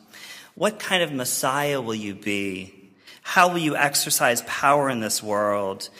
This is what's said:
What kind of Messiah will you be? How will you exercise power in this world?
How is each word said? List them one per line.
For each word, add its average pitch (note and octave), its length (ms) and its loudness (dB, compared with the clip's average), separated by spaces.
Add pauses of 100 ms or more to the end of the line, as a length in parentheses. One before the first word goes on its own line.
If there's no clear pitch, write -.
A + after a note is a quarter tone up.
(540)
What G#3+ 240 -2
kind F3+ 240 0
of D3+ 100 -2
Messiah C#3 680 0
will A2+ 140 -4
you G#2+ 200 -6
be? G2 640 -4 (460)
How F3+ 260 6
will F3 100 0
you D3+ 180 0
exercise C#3+ 720 2
power C#3+ 420 2
in B2 120 -2
this G#2+ 220 -2
world? G2+ 680 -2 (120)